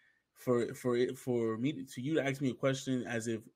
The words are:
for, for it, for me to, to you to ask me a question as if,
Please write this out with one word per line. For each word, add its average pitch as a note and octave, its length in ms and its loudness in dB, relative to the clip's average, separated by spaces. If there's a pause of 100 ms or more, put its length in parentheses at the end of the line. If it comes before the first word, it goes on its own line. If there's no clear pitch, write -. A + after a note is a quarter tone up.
(320)
for, A#2+ 420 2
for B2 220 0
it, B2 200 2
for A#2 420 0
me C3+ 160 0
to, C3+ 100 -8
to - 160 -12
you C#3+ 140 0
to C3+ 120 2
ask C3+ 140 0
me C3+ 100 2
a A2+ 40 0
question C3 520 0
as A#2 220 -2
if, A2+ 120 0 (160)